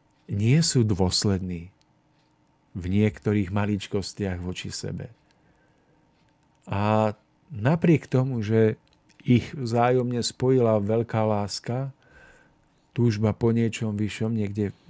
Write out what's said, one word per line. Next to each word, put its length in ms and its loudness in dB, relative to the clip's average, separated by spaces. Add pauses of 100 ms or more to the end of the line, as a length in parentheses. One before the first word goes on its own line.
(300)
nie 340 2
sú 220 2
dôslední 840 0 (1040)
v 120 -10
niektorých 680 0
maličkostiach 880 -4
voči 320 -8
sebe. 400 -10 (1500)
A 480 0 (400)
napriek 560 2
tomu, 320 -2
že 400 2 (400)
ich 320 2
vzájomne 720 0
spojila 560 2
veľká 440 0
láska, 680 -4 (1000)
túžba 400 2
po 160 0
niečom 480 -2
vyššom, 340 -4
niekde 380 -4 (200)